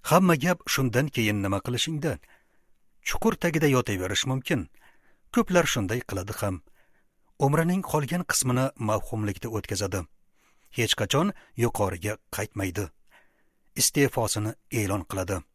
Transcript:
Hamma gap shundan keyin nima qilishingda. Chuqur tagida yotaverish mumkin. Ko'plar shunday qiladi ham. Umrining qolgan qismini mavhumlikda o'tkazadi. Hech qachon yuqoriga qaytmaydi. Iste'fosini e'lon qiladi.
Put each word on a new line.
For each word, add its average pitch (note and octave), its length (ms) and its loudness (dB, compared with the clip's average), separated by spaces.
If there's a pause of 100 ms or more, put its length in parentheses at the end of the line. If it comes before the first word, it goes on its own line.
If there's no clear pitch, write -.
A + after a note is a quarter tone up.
Hamma F3 300 6
gap F3 320 0
shundan B2+ 420 0
keyin G#2+ 320 2
nima G2 180 0
qilishingda. C#3 540 -2 (920)
Chuqur - 300 0
tagida D3+ 320 2
yotaverish G#2 580 2
mumkin. C3 360 -2 (720)
Ko'plar F3+ 320 4
shunday G#2+ 340 -2
qiladi G2 340 -6
ham. G2 220 -2 (840)
Umrining E3 420 2
qolgan D#3 420 -2
qismini B2+ 420 0 (120)
mavhumlikda G#2+ 720 -2
o'tkazadi. G2+ 520 -4 (720)
Hech A2+ 220 0
qachon C3+ 320 0 (300)
yuqoriga G#2 560 -2 (180)
qaytmaydi. G2 540 -6 (920)
Iste'fosini A2 760 0 (200)
e'lon G#2 320 0
qiladi. F#2+ 340 -4 (160)